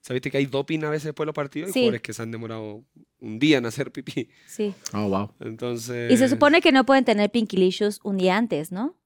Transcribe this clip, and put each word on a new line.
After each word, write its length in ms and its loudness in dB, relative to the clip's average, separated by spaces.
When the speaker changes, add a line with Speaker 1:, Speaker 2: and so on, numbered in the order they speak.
Speaker 1:
viste 180 -4
que 60 0
hay 80 4
doping 380 -2
a 60 -2
veces 160 -4
después 200 -6
de 20 -4
los 80 -8
partidos? 320 -6
Hay 60 -8
Speaker 2:
Sí. 80 2
Speaker 1:
jugadores 200 2
que 120 -10
se 80 -10
han 100 -8
demorado 520 -10
un 200 -10
día 200 6
en 60 -2
hacer 260 -4
pipí. 380 -8
Speaker 2:
Sí. 260 -4
Speaker 3:
Oh, 160 -2
wow. 300 0
Speaker 1:
Entonces 720 -4
Speaker 2:
Y 60 8
se 120 4
supone 320 4
que 100 4
no 140 6
pueden 200 4
tener 260 2
pinkilicious 720 0
un 140 -2
día 200 2
antes, 340 -2
¿no? 240 -6